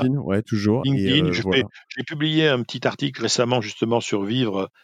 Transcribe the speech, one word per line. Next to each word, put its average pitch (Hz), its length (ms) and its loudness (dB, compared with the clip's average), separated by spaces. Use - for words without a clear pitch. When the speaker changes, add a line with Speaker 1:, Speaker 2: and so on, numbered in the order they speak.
Speaker 1:
LinkedIn, 131 180 0
ouais, 98 200 0
toujours. 107 440 2
Et, 135 40 0
Speaker 2:
LinkedIn, 135 380 2
Speaker 1:
euh, 90 60 0
Speaker 2:
je 87 100 -2
Speaker 1:
voilà. 95 160 2
Speaker 2:
fais, 123 60 0
j'ai 127 60 -6
publié 156 440 0
un 131 160 2
petit 123 240 -6
article 135 340 -4
récemment 120 380 2
justement 113 400 0
sur 104 240 -4
vivre, 101 460 -2